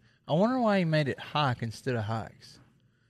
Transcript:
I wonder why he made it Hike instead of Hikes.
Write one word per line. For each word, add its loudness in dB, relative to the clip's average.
I -2
wonder 2
why 4
he 2
made 2
it -2
Hike -2
instead -4
of -2
Hikes. -8